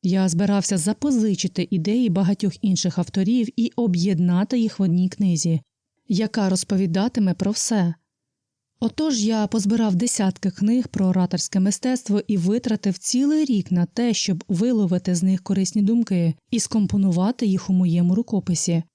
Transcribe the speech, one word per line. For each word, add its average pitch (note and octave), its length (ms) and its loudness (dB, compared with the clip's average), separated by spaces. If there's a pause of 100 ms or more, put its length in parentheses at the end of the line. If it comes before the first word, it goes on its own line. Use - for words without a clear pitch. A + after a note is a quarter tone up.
Я F#3+ 260 2
збирався G3 480 0
запозичити G#3 920 -2
ідеї G#3 380 0
багатьох F#3+ 540 0
інших F#3 340 0
авторів G3+ 500 0 (120)
і A3+ 160 0
об'єднати F3+ 840 0
їх A3 200 -2
в - 20 0
одній F3+ 280 2
книзі, E3+ 520 0 (460)
яка G#3 420 0
розповідатиме F#3+ 840 0
про F#3+ 180 -2
все. F#3+ 420 0 (880)
Отож B3+ 440 -2
я G#3+ 240 0
позбирав G#3+ 480 0
десятки F#3+ 560 -2
книг A#3 360 0
про G3 180 -2
ораторське F#3 540 0
мистецтво G#3 680 0
і G#3 100 0
витратив G3+ 600 0
цілий D4 480 0
рік G#3+ 260 0
на F3 140 2
те, A#3 280 -2
щоб F#3 340 -4
виловити F#3 680 0
з E3+ 80 -2
них F#3+ 200 2
корисні G3 380 -2
думки G3 520 2 (180)
і A#3+ 80 0
скомпонувати G3 840 0
їх F#3+ 240 -2
у F#3+ 40 2
моєму F3 420 2
рукописі. F3 680 -2 (120)